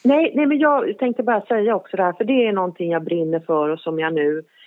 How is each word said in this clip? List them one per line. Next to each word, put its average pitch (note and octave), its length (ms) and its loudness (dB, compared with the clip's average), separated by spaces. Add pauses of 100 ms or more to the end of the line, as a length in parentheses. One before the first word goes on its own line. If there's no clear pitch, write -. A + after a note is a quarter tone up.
Nej, C#4+ 300 4
nej, D4 120 2
men C#4+ 120 2
jag C#4 400 2
tänkte B3 240 -2
bara A#3+ 180 0
säga A3+ 360 0
också - 200 -8
det F#3+ 60 0
här, F3+ 100 0
för G#3+ 120 -4
det B3 220 2
är G#3 60 0
någonting F3+ 380 -2
jag E3 140 -2
brinner E3 360 -2
för D#3 280 0
och D#3+ 120 -4
som D#3+ 180 -6
jag D#3+ 160 -2
nu D3+ 280 0 (240)